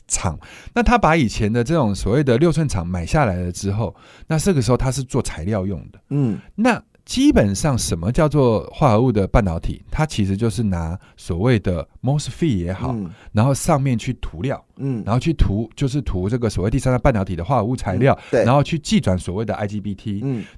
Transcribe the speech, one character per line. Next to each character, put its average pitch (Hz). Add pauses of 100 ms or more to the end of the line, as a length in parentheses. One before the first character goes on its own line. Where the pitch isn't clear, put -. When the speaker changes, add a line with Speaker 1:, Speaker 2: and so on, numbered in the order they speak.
Speaker 1:
厂。 - (360)
那 240
他 226
把 165
以 151
前 104
的 120
这 143
种 117
所 98
谓 147
的 120
六 165
寸 156
厂 85
买 87
下 151
来 95
了 90
之 98
后， 107 (340)
那 156
这 190
个 139
时 107
候 123
他 131
是 131
做 127
材 -
料 95
用 98 (120)
的。 - (120)
Speaker 2:
嗯。 135 (160)
Speaker 1:
那 233 (240)
基 285
本 127
上 135
什 -
么 87
叫 156
做 127
化 143
合 107
物 131
的 104
半 117
导 87
体？ -
它 156
其 110
实 98
就 113
是 117
拿 87 (200)
所 -
谓 117
的 87 (180)
mosfet 135
也 87
好， 123
Speaker 2:
嗯。 101 (220)
Speaker 1:
然 107
后 139
上 143
面 131
去 127
涂 78
料， 131 (140)
Speaker 2:
嗯。 127
Speaker 1:
然 98
后 123
去 160
涂， 107
就 139
是 135
涂 92
这 123
个 117
所 90
谓 104
第 135
三 127
代 123
半 139
导 98
体 95
的 82
化 131
合 110
物 123
材 98
料， 120
Speaker 2:
嗯， -
对。 117
Speaker 1:
然 120
后 143
去 165
技 196
转 92
所 87
谓 107
的 101
I 104
G 104
B 101
T。 101
Speaker 2:
嗯。 127 (140)